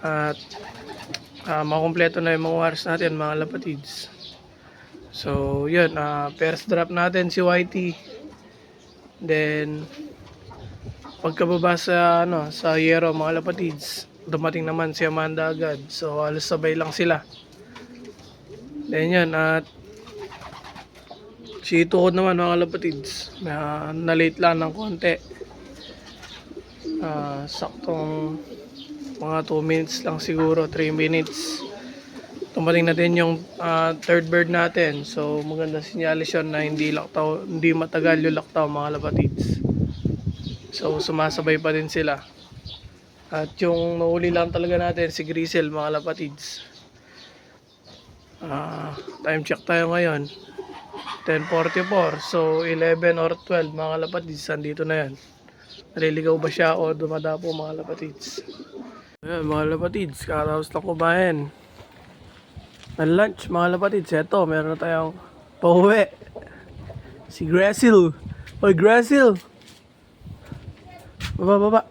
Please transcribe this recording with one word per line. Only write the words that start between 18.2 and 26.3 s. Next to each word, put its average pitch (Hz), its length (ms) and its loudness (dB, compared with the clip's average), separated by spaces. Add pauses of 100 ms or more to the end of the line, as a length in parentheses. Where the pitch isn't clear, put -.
Then, 160 220 0
yun, 175 240 4
at 160 300 2 (2000)
si 170 180 4
Tukod 180 320 4
naman, 185 240 2
mga 175 260 2
lapatids, 165 800 -8
na, 151 480 -6
na-late 165 480 2
lang 165 240 4
ng 160 100 -4
konti. 180 420 -2 (1900)